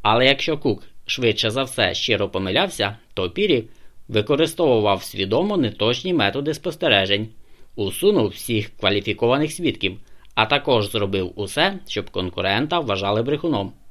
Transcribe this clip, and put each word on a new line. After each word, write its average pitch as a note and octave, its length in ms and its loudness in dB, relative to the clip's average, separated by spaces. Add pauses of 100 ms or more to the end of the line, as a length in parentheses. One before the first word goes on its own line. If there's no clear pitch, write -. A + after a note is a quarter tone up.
Але A#2 240 4
якщо D3 320 2
Кук, A2 240 0 (240)
швидше A2+ 440 0
за C3 120 -2
все, A#2 320 0
щиро G2+ 340 0
помилявся, G2+ 680 -2 (180)
то G2+ 160 -2
Пірі E3+ 340 0 (440)
використовував A#2 960 2
свідомо B2 540 0
неточні B2 580 0
методи C#3+ 400 0
спостережень, G#2+ 760 0 (480)
усунув A2+ 520 2
всіх G#2 480 -4
кваліфікованих A#2 760 2
свідків, G#2 460 -2 (360)
а A2 120 4
також B2+ 440 2
зробив G2 460 -2
усе, D#3+ 500 -2
щоб - 240 -6
конкурента G2 680 -2
вважали G#2 420 0
брехуном. C3+ 500 -2 (180)